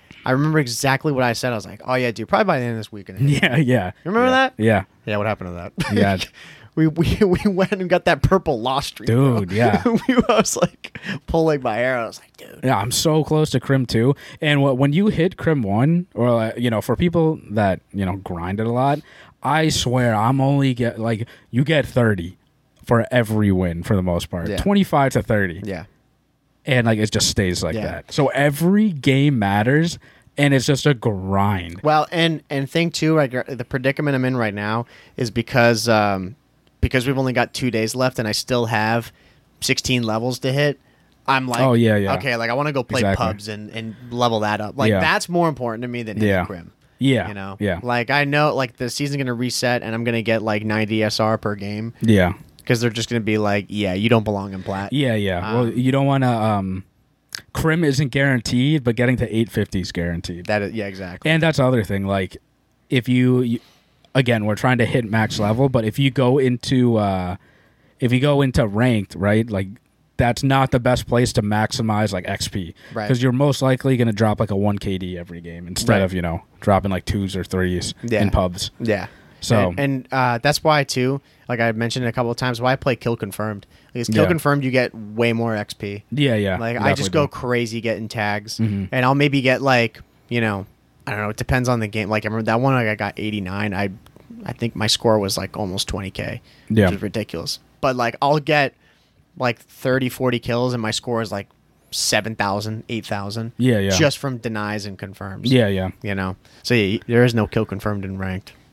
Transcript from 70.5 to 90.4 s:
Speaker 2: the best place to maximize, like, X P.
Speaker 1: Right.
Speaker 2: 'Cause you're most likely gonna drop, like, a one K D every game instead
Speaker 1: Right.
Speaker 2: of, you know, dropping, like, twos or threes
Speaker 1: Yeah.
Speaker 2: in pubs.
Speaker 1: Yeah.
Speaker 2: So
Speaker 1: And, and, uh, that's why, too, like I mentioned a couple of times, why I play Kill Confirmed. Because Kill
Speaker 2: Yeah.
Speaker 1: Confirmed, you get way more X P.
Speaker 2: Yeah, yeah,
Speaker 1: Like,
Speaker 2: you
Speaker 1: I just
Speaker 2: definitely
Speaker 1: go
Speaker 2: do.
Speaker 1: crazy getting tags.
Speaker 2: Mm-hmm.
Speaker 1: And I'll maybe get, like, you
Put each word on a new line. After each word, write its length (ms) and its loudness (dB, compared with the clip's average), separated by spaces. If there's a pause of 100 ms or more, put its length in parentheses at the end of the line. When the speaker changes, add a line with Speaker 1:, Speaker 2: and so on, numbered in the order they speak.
Speaker 2:
the 80 2
best 300 0
place 240 2
to 100 0
maximize, 720 0
like, 160 -6
X 200 -6
P. 260 -8 (200)
Speaker 1:
Right. 140 -6
Speaker 2:
'Cause 140 2
you're 100 2
most 300 2
likely 340 2
gonna 160 2
drop, 260 2
like, 120 -2
a 60 0
one 220 0
K 200 -4
D 200 -8
every 220 -12
game 260 -14
instead 280 0
Speaker 1:
Right. 80 4
Speaker 2:
of, 100 0
you 100 -2
know, 200 -2 (180)
dropping, 300 4
like, 160 -4
twos 280 -2
or 100 -4
threes 580 -2
Speaker 1:
Yeah. 200 0
Speaker 2:
in 80 2
pubs. 480 -2
Speaker 1:
Yeah. 280 -2 (340)
Speaker 2:
So 300 2
Speaker 1:
And, 100 -4
and, 320 -2
uh, 280 2
that's 220 0
why, 220 4
too, 360 -2 (280)
like 100 -2
I 140 2
mentioned 340 -2
a 60 -2
couple 180 -2
of 60 -4
times, 240 -4
why 120 2
I 40 2
play 180 0
Kill 220 -4
Confirmed. 500 -8 (260)
Because 160 -6
Kill 140 4
Speaker 2:
Yeah. 60 4
Speaker 1:
Confirmed, 340 0
you 80 0
get 240 2
way 380 0
more 240 0
X 180 -6
P. 380 -10
Speaker 2:
Yeah, 240 2
yeah, 220 0
Speaker 1:
Like, 160 -4
Speaker 2:
you 60 -4
Speaker 1:
I 120 2
just 180 -2
Speaker 2:
definitely 0 -
Speaker 1:
go 160 2
Speaker 2:
do. 20 -4 (120)
Speaker 1:
crazy 400 -2
getting 280 -2
tags. 500 -4
Speaker 2:
Mm-hmm. 340 0
Speaker 1:
And 120 0
I'll 120 4
maybe 240 2
get, 200 4
like, 400 2 (280)
you 120 -2